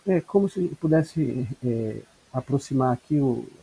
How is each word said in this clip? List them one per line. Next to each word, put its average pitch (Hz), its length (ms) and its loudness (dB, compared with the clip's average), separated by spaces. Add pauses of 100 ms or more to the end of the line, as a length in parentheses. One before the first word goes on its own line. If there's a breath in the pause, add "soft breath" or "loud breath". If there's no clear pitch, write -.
é 180 140 2
como 202 280 2
se 180 180 -2 (140)
pudesse, 156 680 0 (160)
é, 113 340 -2 (360)
aproximar 131 580 0
aqui 147 280 0
o, 123 260 0 (180)